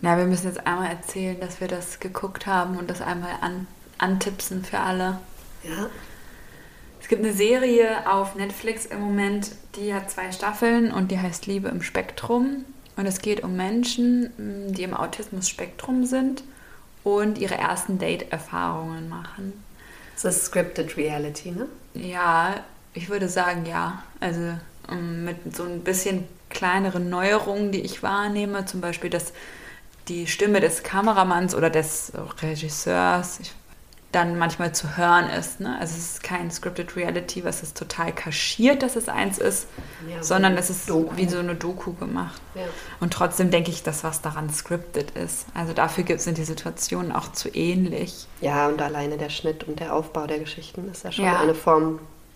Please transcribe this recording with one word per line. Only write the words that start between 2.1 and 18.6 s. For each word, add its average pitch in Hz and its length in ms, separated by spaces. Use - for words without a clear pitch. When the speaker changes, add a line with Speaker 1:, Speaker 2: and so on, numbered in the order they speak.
Speaker 1:
haben 185 300
und 175 140
das 180 100
einmal 175 300
an-, 180 260
antipsen 190 680
für 196 160
alle. 185 380
Speaker 2:
Ja. 170 240
Speaker 1:
Es - 80
gibt 220 160
eine 214 100
Serie 226 760
auf 196 240
Netflix 202 500
im 208 160
Moment, 202 520
die 202 180
hat 190 160
zwei 185 220
Staffeln 233 580
und 190 220
die 185 80
heißt 180 260
Liebe 196 220
im 170 140
Spektrum. 240 840
Und 196 100
es 190 140
geht 208 240
um 185 100
Menschen, 240 840
m, 202 360
die 185 80
im 180 120
Autismus-Spektrum 214 1120
sind 262 380
und 208 340
ihre 190 160
ersten 180 440
Date-Erfahrungen 165 1120